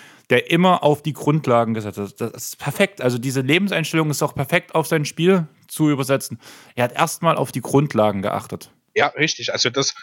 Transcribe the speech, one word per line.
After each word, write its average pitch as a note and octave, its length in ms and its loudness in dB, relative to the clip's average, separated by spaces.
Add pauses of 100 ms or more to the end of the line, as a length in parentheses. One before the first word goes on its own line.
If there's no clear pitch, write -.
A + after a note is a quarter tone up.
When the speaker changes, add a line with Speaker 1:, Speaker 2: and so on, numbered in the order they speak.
(300)
Speaker 1:
der B2 200 4
immer F3 320 4
auf D3 200 2
die D#3 100 -4
Grundlagen A#2+ 600 2
gesetzt G#2 240 -6
hat. G2+ 200 -8
Das A2+ 140 -6
ist - 260 -14
perfekt. - 440 -2
Also B2 160 2
diese C3 240 -2
Lebenseinstellung D#3+ 640 0
ist D3 140 -2
auch D3 120 -2
perfekt F3 400 -2
auf D#3+ 120 0
sein D#3+ 180 0
Spiel E3+ 420 2 (220)
zu D3+ 220 0
übersetzen. C3+ 500 -2 (340)
Er A#2+ 100 2
hat A#2+ 80 0
erstmal D#3+ 440 0
auf C#3 160 -2
die C3 80 -6
Grundlagen G#2+ 640 2
geachtet. G2+ 480 -6 (240)
Speaker 2:
Ja, C#3+ 140 2
richtig. C3+ 440 -4
Also A#2 160 -2
das C3+ 340 -2